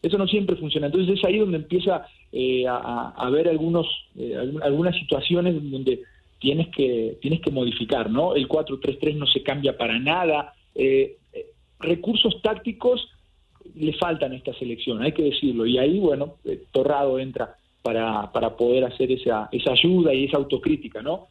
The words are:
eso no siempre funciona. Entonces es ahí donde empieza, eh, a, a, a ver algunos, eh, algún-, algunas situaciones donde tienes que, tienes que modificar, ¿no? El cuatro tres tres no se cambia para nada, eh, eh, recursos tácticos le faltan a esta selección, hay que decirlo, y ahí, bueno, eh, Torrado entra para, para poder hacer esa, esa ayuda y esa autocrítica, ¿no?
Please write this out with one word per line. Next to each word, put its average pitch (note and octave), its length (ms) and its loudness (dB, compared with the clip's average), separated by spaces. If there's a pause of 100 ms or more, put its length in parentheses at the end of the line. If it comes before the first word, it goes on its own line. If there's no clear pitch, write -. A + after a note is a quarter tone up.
eso G3 160 2
no G3 80 2
siempre F#3 300 0
funciona. D3+ 300 -2
Entonces F3+ 300 2
es F#3+ 80 -2
ahí F#3+ 140 2
donde F#3+ 200 2
empieza, F3 480 0 (260)
eh, B2+ 340 0
a, B2 100 0
a, A#2+ 340 -6
a B2+ 200 -4
ver D#3+ 180 4
algunos, E3 380 0 (320)
eh, B2 160 -6
algún-, C3+ 300 -6
algunas D#3+ 320 2
situaciones E3+ 580 0 (160)
donde C3 320 -2 (380)
tienes D3+ 260 0 (100)
que, A#2+ 460 0
tienes D#3+ 180 0
que D3+ 120 -2
modificar, A#2+ 580 -2
¿no? D#3 240 2
El C3 140 0
cuatro D#3 320 -2
tres C#3 180 -2
tres D3+ 160 0
no D3 120 -2
se - 180 2
cambia C#3 340 0
para A#2 200 -2
nada, D3+ 540 0 (220)
eh, C3+ 440 2 (140)
eh, A#2 140 -12 (320)
recursos G3+ 640 0
tácticos A3 680 0 (680)
le D#3 160 -2
faltan D3+ 400 -2
a C3 40 -10
esta B2+ 220 -10
selección, A#2 440 -4
hay D3+ 100 0
que D#3+ 100 -2
decirlo, C3 440 0
y B2 120 4
ahí, D#3 220 4
bueno, D3 340 0 (100)
eh, C3+ 280 -6
Torrado C#3 480 2
entra C3 340 -6 (280)
para, A2 500 -2
para A2+ 240 0
poder B2 280 4
hacer B2 280 -2
esa, A#2 400 -2
esa B2+ 200 0
ayuda E3 400 4
y C3 120 2
esa C#3+ 140 0
autocrítica, C#3 600 -2
¿no? D#3 300 -6